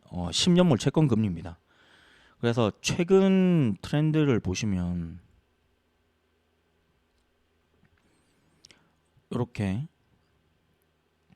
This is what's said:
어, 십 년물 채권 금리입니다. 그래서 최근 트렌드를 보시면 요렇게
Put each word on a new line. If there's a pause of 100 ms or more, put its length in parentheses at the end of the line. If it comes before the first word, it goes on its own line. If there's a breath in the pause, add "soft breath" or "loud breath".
어,
십
년물
채권
금리입니다. (800 soft breath)
그래서 (100)
최근
트렌드를
보시면 (4000 soft breath)
요렇게 (1500)